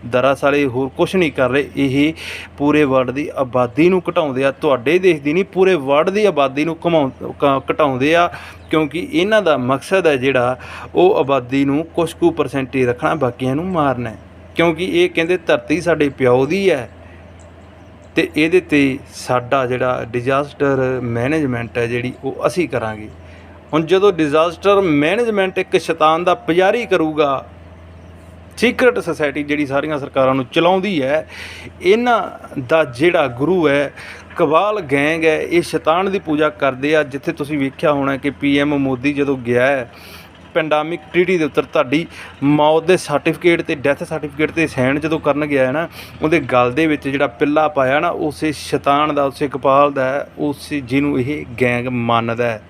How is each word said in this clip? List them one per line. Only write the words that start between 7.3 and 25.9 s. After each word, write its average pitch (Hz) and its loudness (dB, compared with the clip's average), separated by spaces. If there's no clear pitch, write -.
ਕ-, 139 0
ਘਟਾਉਂਦੇ 147 2
ਆ, 170 2
ਕਿਉਂਕਿ 156 -2
ਇਹਨਾਂ 202 2
ਦਾ 156 2
ਮਕਸਦ 135 0
ਹੈ 147 4
ਜਿਹੜਾ, 127 0
ਉਹ 180 4
ਆਬਾਦੀ 135 0
ਨੂੰ 143 0
ਕੁਛ 165 -4
ਕੁ 170 2
ਪਰਸੈਂਟ 139 -4
ਹੀ 127 2
ਰੱਖਣਾ, 151 -2
ਬਾਕੀਆਂ 131 -2
ਨੂੰ 165 -4
ਮਾਰਨਾ 135 -2
ਹੈ। 107 -14
ਕਿਉਂਕਿ 170 0
ਇਹ 175 0
ਕਹਿੰਦੇ 165 0
ਧਰਤੀ 160 0
ਸਾਡੇ 156 0
ਪਿਓ 131 2
ਦੀ 190 0
ਹੈ 127 -2
ਤੇ 156 0
ਇਹਦੇ 165 2
'ਤੇ 139 0
ਸਾਡਾ 123 -2
ਜਿਹੜਾ 127 -2
ਡਿਜ਼ਾਸਟਰ 131 -2
ਮੈਨੇਜਮੈਂਟ 120 -2
ਹੈ 120 0
ਜਿਹੜੀ, 120 -4
ਉਹ - -6
ਅਸੀਂ 165 -2
ਕਰਾਂਗੇ। 110 -6
ਹੁਣ 160 2
ਜਦੋਂ 190 4
ਡਿਜ਼ਾਸਟਰ 160 2
ਮੈਨੇਜਮੈਂਟ 190 0
ਇੱਕ 185 -2
ਸ਼ੈਤਾਨ 160 2